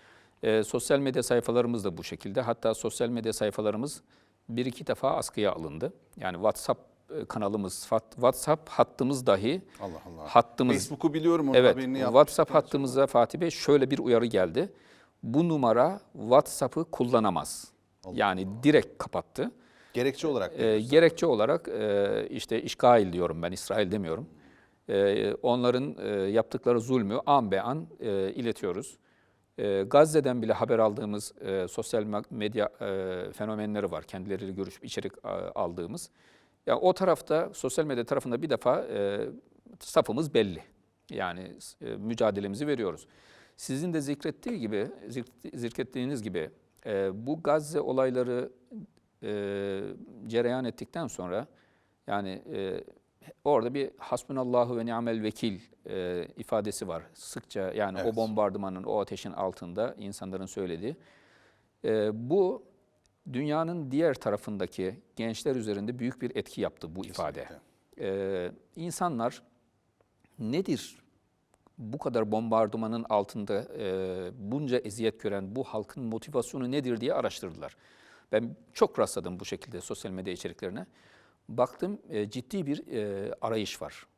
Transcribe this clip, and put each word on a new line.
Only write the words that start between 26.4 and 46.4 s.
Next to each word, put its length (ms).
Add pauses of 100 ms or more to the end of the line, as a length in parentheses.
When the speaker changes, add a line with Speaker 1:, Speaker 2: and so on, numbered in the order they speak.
Speaker 1:
zulmü 460
an 240
be 120
an, 240 (140)
e, 320
iletiyoruz. 640 (600)
E, 240
Gazze'den 600
bile 100
haber 260
aldığımız, 600
e, 280
sosyal 340
ma-, 280
medya, 360
e, 680
fenomenleri 580
var. 140
Kendileriyle 480
görüşüp 320
içerik, 400
a-, 300
aldığımız. 560 (560)
Ya 120
o 140
tarafta, 600
sosyal 300
medya 200
tarafında 380
bir 80
defa, 400
e, 380 (520)
safımız 540
belli. 280 (480)
Yani, 420 (280)
e, 60
mücadelemizi 800
veriyoruz. 400 (500)
Sizin 360
de 80
zikrettiği 580
gibi, 300 (200)
zikret-, 500
zikrettiğiniz 640
gibi, 280 (360)